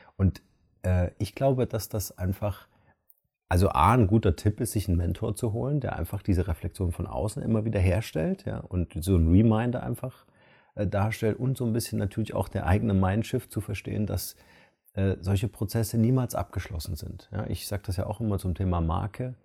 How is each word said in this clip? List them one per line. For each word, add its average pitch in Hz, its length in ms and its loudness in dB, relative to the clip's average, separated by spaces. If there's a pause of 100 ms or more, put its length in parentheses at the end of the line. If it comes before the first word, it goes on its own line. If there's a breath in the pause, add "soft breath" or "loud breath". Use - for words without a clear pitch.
(160 soft breath)
Und, 98 260 2 (400)
äh, 90 360 2
ich - 180 -4
glaube, 131 320 2
dass - 200 -6
das - 300 -6
einfach, 95 480 -4 (840 soft breath)
also 92 200 4
A, 80 240 6
ein 120 160 6
guter 104 260 4
Tipp - 260 -2
ist, 123 120 -4
sich 101 160 -2
einen 87 80 2
Mentor 92 400 -2
zu 110 160 -2
holen, 127 260 -2
der 120 180 -4
einfach 85 260 -6
diese 92 260 2
Reflexion - 420 -4
von - 160 -6
außen 104 340 -6
immer 110 240 0
wieder 107 140 -2
herstellt, 110 680 0
ja, 110 120 -4
und - 420 -4
so 90 160 4
ein 82 140 6
Reminder 113 540 4
einfach, 123 420 -10 (480 soft breath)
äh, 104 140 -2
darstellt 104 500 0
und 127 180 0
so 127 80 -4
ein 113 80 0
bisschen 110 280 -2
natürlich 104 340 -4
auch 95 140 0
der - 180 -4
eigene 104 280 2
Mindshift 98 580 0
zu - 80 -4
verstehen, 104 460 -4
dass, 92 280 -6 (600 soft breath)
äh, 98 260 2
solche 98 260 0
Prozesse 113 520 -2
niemals 123 360 2
abgeschlossen - 640 -6
sind. - 360 -12
Ja, 101 140 -4
ich - 220 -6
sag 101 160 -6
das 95 120 -4
ja 98 100 -2
auch - 140 -6
immer 104 180 0
zum 90 180 -2
Thema 87 240 0
Marke, 98 540 -4 (100)